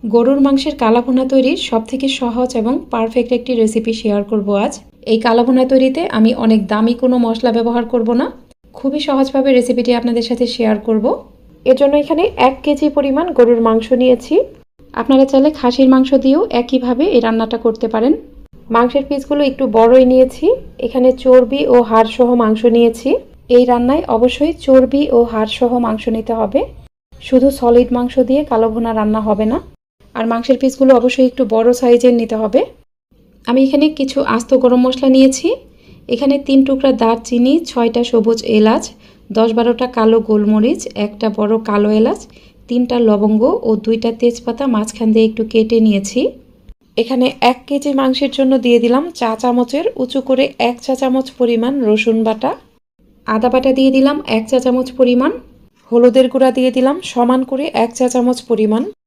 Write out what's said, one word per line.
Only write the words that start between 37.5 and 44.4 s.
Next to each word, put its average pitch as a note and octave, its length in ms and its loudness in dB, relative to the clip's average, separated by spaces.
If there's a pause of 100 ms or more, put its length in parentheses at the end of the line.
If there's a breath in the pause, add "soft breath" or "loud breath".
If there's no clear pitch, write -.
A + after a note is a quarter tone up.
ছয়টা A#3 380 -2
সবুজ A3+ 360 0 (100)
এলাচ, A3 340 2 (460 soft breath)
দশ A3 240 0
বারোটা A#3+ 340 0
কালো A3+ 320 2
গোলমরিচ, G#3+ 640 0 (160)
একটা G#3 320 -6
বড় G#3 240 -2 (100)
কালো G#3 280 0
এলাচ, A3+ 280 0 (460 soft breath)
তিনটা B3 340 -2
লবঙ্গ G#3+ 440 2 (200)
ও A#3 120 -2
দুইটা A3+ 380 -2
তেজপাতা A#3 540 -4